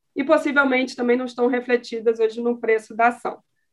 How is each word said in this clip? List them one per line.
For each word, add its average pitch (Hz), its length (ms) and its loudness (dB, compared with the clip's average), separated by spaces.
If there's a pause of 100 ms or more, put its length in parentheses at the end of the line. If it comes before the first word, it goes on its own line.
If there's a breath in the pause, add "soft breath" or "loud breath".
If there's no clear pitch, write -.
(160)
e 285 60 -2
possivelmente 277 720 2
também 240 220 2
não 254 80 -2
estão 240 220 -2
refletidas 240 760 -2
hoje 226 200 0
no 233 180 -2
preço 220 360 -2
da 226 140 2
ação, - 300 -8 (340)